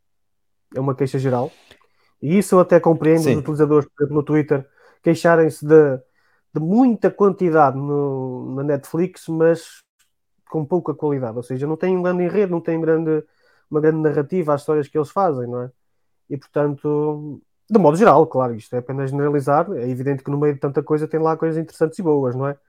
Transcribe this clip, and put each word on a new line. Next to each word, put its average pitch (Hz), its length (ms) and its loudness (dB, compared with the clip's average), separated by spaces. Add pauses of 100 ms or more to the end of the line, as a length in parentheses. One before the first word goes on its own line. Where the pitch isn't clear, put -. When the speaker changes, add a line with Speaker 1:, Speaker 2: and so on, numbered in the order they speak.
(760)
Speaker 1:
É 123 40 -6
uma 135 160 -2
queixa 135 240 -2
geral. 127 320 -2 (680)
E 170 200 0
isso 196 160 2
eu 185 40 8
até 175 200 4
compreendo 160 460 2
Speaker 2:
Sim. 135 80 4
Speaker 1:
os - 40 2
utilizadores, 147 500 2
por - 140 -10
exemplo, 143 140 -2
no 147 80 0
Twitter, 147 440 0 (360)
queixarem-se 165 600 2
de, 147 340 6 (540)
de 151 80 -6
muita 208 520 2
quantidade 160 640 2
no, 135 800 -6
na 139 80 -6
Netflix, 156 640 -4
mas 165 560 -2 (680)
com 160 160 -4
pouca 165 300 -4
qualidade. 139 420 -4
Ou 123 60 -6
seja, 131 240 -8
não 156 100 -6
tem 185 180 -2
um 180 60 -2
grande 180 220 -2
enredo, 180 280 -2
não 170 100 -4
tem 165 180 -4
um - 20 -4
grande, 160 420 -2 (460)
uma 156 100 -2
grande 156 200 2
narrativa 151 560 -2
às 139 60 -4
histórias 151 260 -2
que - 100 -8
eles 147 140 -2
fazem, 151 340 -2
não 120 160 -8
é? 127 100 -12 (560)
E, 143 100 -8
portanto, 147 1040 -4 (300)
de 214 80 4
modo 160 180 4
geral, 165 300 6
claro, 127 300 -2
isto 110 200 -12
é 123 40 -6
apenas 135 320 -8
generalizar. 143 600 0
É 123 140 -6
evidente 131 360 -4
que 143 80 -6
no 143 80 -2
meio 147 160 0
de 139 40 -14
tanta 147 220 -4
coisa 151 260 -2
tem 156 120 -4
lá 160 180 0
coisas 165 240 -4
interessantes 160 380 -4
e - 20 -8
boas, 143 340 0
não 135 120 -4
é? 143 100 -8 (120)